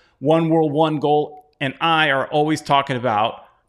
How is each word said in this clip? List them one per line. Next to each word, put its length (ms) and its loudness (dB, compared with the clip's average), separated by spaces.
One 300 0
World, 240 2
One 260 0
Goal 500 -2
and 180 -4
I 320 2
are 160 0
always 340 -2
talking 360 0
about 480 -2